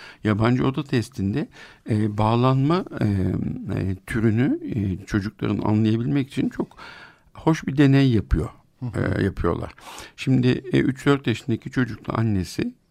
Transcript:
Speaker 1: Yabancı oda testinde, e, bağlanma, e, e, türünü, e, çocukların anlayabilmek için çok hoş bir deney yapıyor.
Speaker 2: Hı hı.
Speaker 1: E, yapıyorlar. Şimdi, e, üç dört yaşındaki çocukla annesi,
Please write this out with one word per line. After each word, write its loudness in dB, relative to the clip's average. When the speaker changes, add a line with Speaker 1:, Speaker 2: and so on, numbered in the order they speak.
Speaker 1:
Yabancı 2
oda -2
testinde, -2
e, 0
bağlanma, 2
e, 2
e, -2
türünü, 2
e, -4
çocukların -2
anlayabilmek 0
için -4
çok -8
hoş -2
bir -4
deney 6
yapıyor. 2
Speaker 2:
Hı -6
hı. -2
Speaker 1:
E, 2
yapıyorlar. -2
Şimdi, 2
e, 0
üç -2
dört 2
yaşındaki -2
çocukla -4
annesi, -2